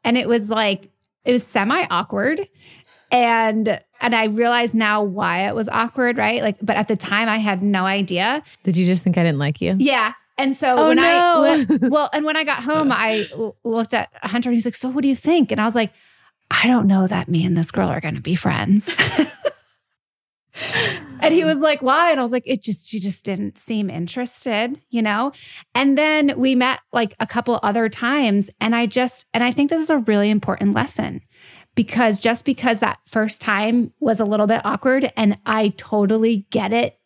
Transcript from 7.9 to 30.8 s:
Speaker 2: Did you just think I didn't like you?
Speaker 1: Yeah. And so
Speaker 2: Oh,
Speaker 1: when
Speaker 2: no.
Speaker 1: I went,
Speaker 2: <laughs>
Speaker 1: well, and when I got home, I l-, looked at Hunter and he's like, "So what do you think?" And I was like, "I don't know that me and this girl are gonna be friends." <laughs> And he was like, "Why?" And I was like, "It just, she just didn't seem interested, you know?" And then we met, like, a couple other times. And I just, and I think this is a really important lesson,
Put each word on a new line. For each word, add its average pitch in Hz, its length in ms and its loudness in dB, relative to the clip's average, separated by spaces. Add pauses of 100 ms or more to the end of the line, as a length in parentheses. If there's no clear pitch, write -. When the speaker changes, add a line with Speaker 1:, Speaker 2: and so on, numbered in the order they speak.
Speaker 2:
Did 180 140 0
you 180 80 2
just 180 180 0
think 180 140 2
I 170 60 2
didn't 156 160 2
like 143 220 -2
you? 180 160 -2
Speaker 1:
Yeah. 240 360 0 (240)
And 269 180 0
so 254 220 0
Speaker 2:
Oh, 311 100 4
Speaker 1:
when 311 100 4
Speaker 2:
no. - 60 4
Speaker 1:
I 349 360 4 (300)
went, 247 120 2
Speaker 2:
<laughs> 247 100 2
Speaker 1:
well, 294 220 2
and 302 120 -2
when 311 120 -2
I 311 80 0
got 269 180 -4
home, 302 280 0
I 220 420 0
l-, 220 300 -8
looked 226 300 -2
at - 160 -4 (140)
Hunter 240 260 -4
and 240 60 2
he's 226 100 0
like, 233 100 -4
"So 254 140 -6
what 262 140 -4
do 277 60 2
you 262 60 2
think?" 302 360 2
And 214 100 -2
I 214 40 2
was 226 100 -2
like, 220 160 0 (580)
"I - 160 0
don't 240 220 4
know 190 180 4
that 180 220 -2
me 170 180 0
and 180 100 0
this 170 140 0
girl 185 200 -2
are 151 120 -6
gonna 147 200 -8
be 170 120 -4
friends." 185 560 0
<laughs> - 480 -2 (1900)
And 311 120 4
he 339 100 4
was 311 140 2
like, 294 240 2
"Why?" 302 280 4
And 277 80 2
I 247 40 0
was 233 80 -4
like, 247 160 -2
"It 262 160 -2
just, - 240 -6
she 220 120 -8
just 190 240 -6
didn't 202 360 -6
seem 208 320 -4
interested, 240 880 -6 (100)
you 233 140 -2
know?" 220 280 -2 (440)
And 277 220 4
then 302 380 2
we 262 200 2
met, 254 260 0 (100)
like, 233 280 -2
a 220 80 -2
couple 233 340 -2
other 220 280 0
times. 233 600 0 (100)
And 226 160 0
I 240 120 0
just, - 460 -2
and 233 100 2
I 247 80 2
think 285 180 0
this 330 120 0
is 311 100 0
a 294 80 4
really 208 320 2
important 202 420 0
lesson, - 480 -4 (540)